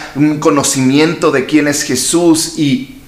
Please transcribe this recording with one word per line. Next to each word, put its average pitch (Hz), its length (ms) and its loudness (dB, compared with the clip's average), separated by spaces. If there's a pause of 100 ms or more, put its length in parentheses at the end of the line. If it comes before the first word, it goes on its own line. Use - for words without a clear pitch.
(160)
un 151 240 0
conocimiento 151 880 2
de 131 160 0
quién 147 220 0
es 143 160 -2
Jesús 160 720 0
y 139 500 -4